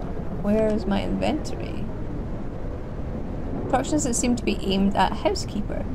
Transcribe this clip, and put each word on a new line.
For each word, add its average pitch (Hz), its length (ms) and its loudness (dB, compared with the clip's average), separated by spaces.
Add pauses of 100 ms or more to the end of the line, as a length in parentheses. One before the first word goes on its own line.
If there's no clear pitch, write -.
(400)
Where 214 280 4
is 208 180 2
my 196 180 2
inventory? 190 800 0 (1800)
Instructions 277 420 2
that 247 100 0
seem 240 220 2
to - 80 -4
be 202 180 2
aimed 196 340 4
at - 160 4
housekeeper. - 720 -2 (100)